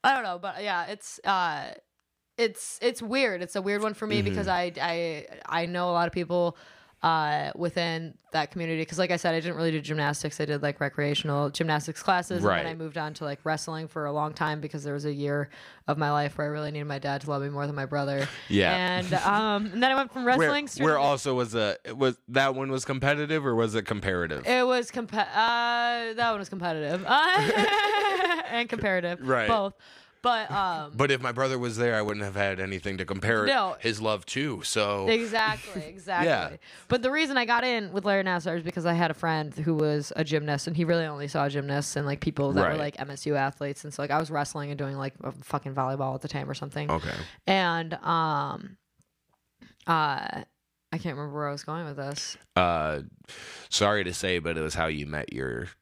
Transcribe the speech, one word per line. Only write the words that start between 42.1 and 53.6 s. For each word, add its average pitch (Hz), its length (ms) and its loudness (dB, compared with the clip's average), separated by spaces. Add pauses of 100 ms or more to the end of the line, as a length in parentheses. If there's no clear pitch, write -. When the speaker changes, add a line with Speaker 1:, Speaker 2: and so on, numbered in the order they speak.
Speaker 1:
people 139 320 0
that 139 100 2
were, - 100 4
Speaker 2:
Right. 156 60 -2
Speaker 1:
like, 147 220 -4
M 139 100 -8
S 139 180 -10
U 147 100 2
athletes, 139 480 -4
and 147 80 -12
so, - 100 -6
like, 143 80 -2
I 147 80 4
was 160 100 -2
wrestling 143 420 -4
and 143 60 -6
doing, 139 200 -4
like, 135 160 -6 (100)
a 131 80 -6
fucking 139 420 -6
volleyball 135 420 0
at 131 60 -8
the 151 60 -10
time 139 220 -6
or 143 40 -4
something. 147 380 -4
Speaker 2:
Okay. - 240 -2 (320)
Speaker 1:
And, 170 460 2
um, 160 840 0 (1120)
uh, 156 560 0 (480)
I 165 60 -4
can't 165 180 -4
remember 143 180 -8
where 147 140 -4
I 143 60 -4
was 143 100 -10
going 165 220 -6
with 147 100 -8
this. 143 400 -8 (220)
Speaker 2:
Uh, 78 460 2 (680)